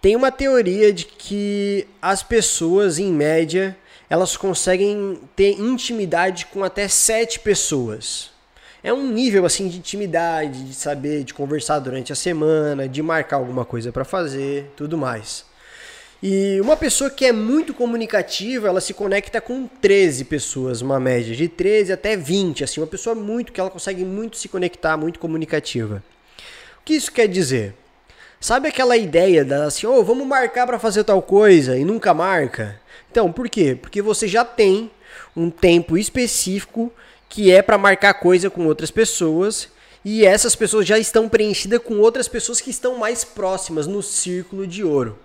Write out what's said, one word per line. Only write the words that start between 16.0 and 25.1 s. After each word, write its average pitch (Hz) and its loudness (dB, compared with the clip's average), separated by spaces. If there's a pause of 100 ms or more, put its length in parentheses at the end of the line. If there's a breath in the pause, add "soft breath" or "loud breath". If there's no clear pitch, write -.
E 196 0
uma 285 4
pessoa 277 -2
que - -4
é 247 4
muito 240 0
comunicativa, 226 -4
ela 185 2
se 190 -8
conecta 202 -4
com 254 -8
treze 185 2
pessoas, 127 -4
uma 135 0
média 120 0
de 160 -2
treze 190 0
até 196 -2
vinte, 170 -2
assim, - -8
uma 156 -4
pessoa 226 -6
muito, 226 -6
que - -10
ela 190 -4
consegue 185 -8
muito 208 -8
se - -10
conectar, 156 -4
muito 156 -4